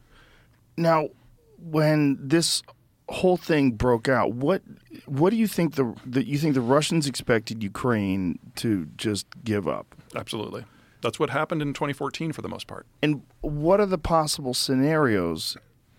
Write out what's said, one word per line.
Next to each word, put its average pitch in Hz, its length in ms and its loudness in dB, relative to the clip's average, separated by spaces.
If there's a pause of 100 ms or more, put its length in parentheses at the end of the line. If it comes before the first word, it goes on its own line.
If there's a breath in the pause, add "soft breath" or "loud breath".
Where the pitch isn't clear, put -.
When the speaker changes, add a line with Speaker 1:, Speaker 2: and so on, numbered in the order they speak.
(760 soft breath)
Speaker 1:
Now, 160 340 2 (480)
when 151 600 2
this 156 420 0 (480)
whole 180 260 2
thing 143 360 2
broke 120 360 2
out, 113 240 2
what, 139 300 0 (420)
what 147 260 2
do 233 60 0
you 220 100 4
think 170 280 0
the, 123 200 0 (100)
the, 131 200 -2
you 139 140 -2
think 151 160 2
the 131 60 4
Russians 147 460 2
expected 113 560 -2
Ukraine 98 760 -2 (180)
to 98 400 -2
just 104 300 -4 (180)
give 104 240 -2
up? 53 260 -8 (220)
Speaker 2:
Absolutely. 113 480 -10 (380 soft breath)
That's 117 180 -4
what 143 100 0
happened 151 320 -2
in 143 100 -4
twenty 143 200 -6
fourteen 147 400 -6
for - 100 -10
the 95 60 -10
most 92 180 -12
part. - 200 -16 (160)
Speaker 1:
And 151 200 0 (200)
what 151 360 2
are 208 80 2
the 185 120 -2
possible 151 560 -2
scenarios 127 1040 0 (420 soft breath)